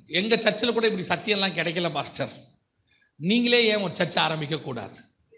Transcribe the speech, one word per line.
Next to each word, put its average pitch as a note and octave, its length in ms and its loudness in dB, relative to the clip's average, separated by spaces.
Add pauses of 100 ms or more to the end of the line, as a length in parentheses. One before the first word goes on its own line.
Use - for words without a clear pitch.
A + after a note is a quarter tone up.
எங்க G#3 300 0
சர்ச்சில் A3+ 360 0
கூட A3+ 140 2
இப்படி F#3+ 200 -2
சத்தியம்லாம் G3 300 -2
கிடைக்கல E3+ 540 -2
பாஸ்டர், C#3 380 -6 (880)
நீங்களே A#3+ 500 4
ஏன் G#3+ 160 4
ஒரு F3+ 120 -2
சர்ச்சை - 240 0
ஆரம்பிக்க D#3 400 0
கூடாது? A#2+ 420 -10 (380)